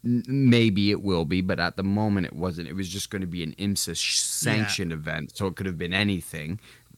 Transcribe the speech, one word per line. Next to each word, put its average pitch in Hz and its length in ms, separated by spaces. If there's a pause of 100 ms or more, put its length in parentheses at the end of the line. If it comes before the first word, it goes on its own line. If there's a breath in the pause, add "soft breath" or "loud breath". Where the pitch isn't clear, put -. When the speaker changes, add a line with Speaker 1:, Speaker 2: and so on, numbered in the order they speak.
Speaker 1:
N-, 120 220
maybe 117 640
it 104 120
will 90 240
be, 92 160
but 92 180
at 87 160
the 98 60
moment 101 440
it - 80
wasn't. 85 340
It 73 60
was 95 160
just 98 200
gonna 95 160
be 85 160
an 80 160
imsa 95 380
sh-, - 200
Speaker 2:
Yeah. - 60
Speaker 1:
sanctioned 104 720
event, 78 440
so 101 100
it 90 100
could 95 100
have 90 120
been 87 160
anything. 92 640 (380 loud breath)